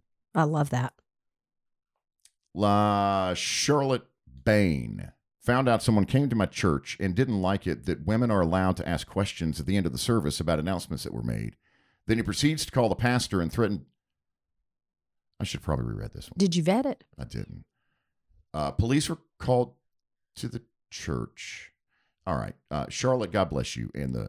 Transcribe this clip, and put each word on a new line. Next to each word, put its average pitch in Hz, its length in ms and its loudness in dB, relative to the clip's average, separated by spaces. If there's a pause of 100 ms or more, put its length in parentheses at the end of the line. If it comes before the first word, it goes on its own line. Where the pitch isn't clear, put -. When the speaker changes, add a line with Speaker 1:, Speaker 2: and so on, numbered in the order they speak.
(360)
Speaker 1:
I 160 80 4
love 151 260 0
that. 123 240 -2 (1600)
Speaker 2:
La 101 800 2
Charlotte 135 720 0 (380)
Bain 67 680 2 (280)
found 127 300 2
out 113 120 4
someone 104 240 6
came 135 240 2
to 117 60 0
my 101 100 2
church - 540 0
and 92 160 -2
didn't 107 260 2
like 98 240 0
it - 200 -4
that 80 200 -4
women 113 240 2
are 101 120 4
allowed 92 360 2
to - 100 -6
ask 87 200 -4
questions 85 520 -2
at 69 60 -4
the 95 120 2
end 92 80 2
of 73 60 0
the 62 60 -8
service 76 420 0
about 78 200 0
announcements 85 440 -4
that - 100 -10
were 57 100 -8
made. 55 320 -4 (520)
Then 113 100 4
he 113 60 0
proceeds 147 420 0
to - 60 -14
call 120 180 2
the 95 60 0
pastor 120 460 0
and 82 100 -2
threaten. 101 340 -2 (1500)
I 104 60 -4
should - 160 -8
probably 64 240 -2
reread 53 280 -8
this - 160 -14
one. - 80 -16
Speaker 1:
Did 180 180 2
you 170 80 2
vet 214 220 2
it? - 180 -6 (140)
Speaker 2:
I 67 60 -10
didn't. 53 400 -10 (880)
Uh, 73 180 -4
police 135 380 2
were 165 100 -8 (180)
called 123 360 0 (600)
to - 140 -8
the - 120 -10 (300)
church. - 800 -8 (560)
All 85 80 -2
right. 52 200 -6 (140)
Uh, 71 200 -4
Charlotte, 123 420 0
God 92 180 0
bless 71 260 -4
you 57 200 -6
and 65 180 -4
the, 55 160 -4